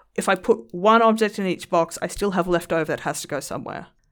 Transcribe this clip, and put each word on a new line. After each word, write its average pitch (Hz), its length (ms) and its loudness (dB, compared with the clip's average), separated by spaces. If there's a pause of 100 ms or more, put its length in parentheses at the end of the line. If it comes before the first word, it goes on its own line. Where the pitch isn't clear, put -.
(160)
If - 120 -4
I 196 80 4
put - 380 0
one 214 280 6
object 220 380 2
in 196 60 -2
each - 240 -4
box, 165 320 0
I 175 60 -6
still 202 240 -2
have 180 160 0
left 175 260 0
over 160 120 0
that 151 160 -4
has 147 200 -6
to - 60 -12
go 143 120 -6
somewhere. - 480 -10 (240)